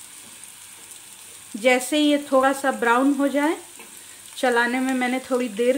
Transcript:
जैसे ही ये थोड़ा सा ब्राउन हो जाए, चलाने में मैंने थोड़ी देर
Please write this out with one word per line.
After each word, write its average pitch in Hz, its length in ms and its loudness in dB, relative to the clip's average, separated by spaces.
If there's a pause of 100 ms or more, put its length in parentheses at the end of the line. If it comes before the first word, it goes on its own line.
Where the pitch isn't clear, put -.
(1500)
जैसे 254 440 0
ही 302 80 4
ये 294 180 4
थोड़ा 269 300 2
सा 269 200 -4
ब्राउन 233 400 2
हो 277 140 0
जाए, 285 280 0 (840)
चलाने 240 420 0
में 262 140 -2
मैंने 254 280 -2
थोड़ी 254 280 -2
देर 240 280 0